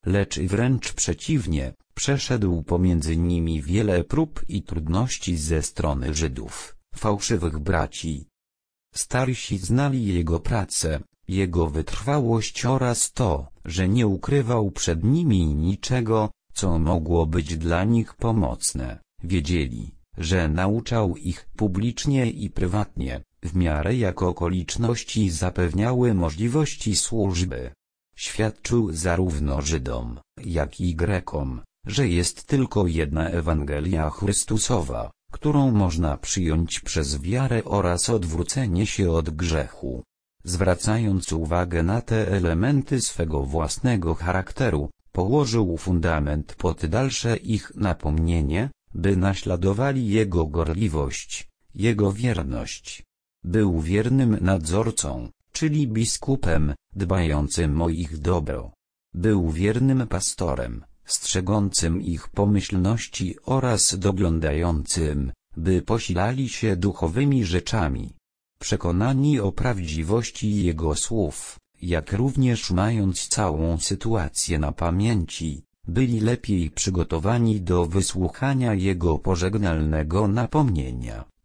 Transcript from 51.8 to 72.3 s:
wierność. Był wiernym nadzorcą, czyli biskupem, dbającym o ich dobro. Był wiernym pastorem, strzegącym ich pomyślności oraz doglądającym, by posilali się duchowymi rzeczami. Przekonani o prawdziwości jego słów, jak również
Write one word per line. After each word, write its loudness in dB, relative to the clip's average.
wierność. -6
Był 2
wiernym 2
nadzorcą, 0
czyli 0
biskupem, 2
dbającym 0
o 0
ich -4
dobro. -2
Był 2
wiernym 2
pastorem, -4
strzegącym 0
ich -4
pomyślności 0
oraz 2
doglądającym, 0
by 2
posilali 0
się 0
duchowymi 2
rzeczami. -2
Przekonani 2
o 0
prawdziwości 0
jego 0
słów, -4
jak -2
również 2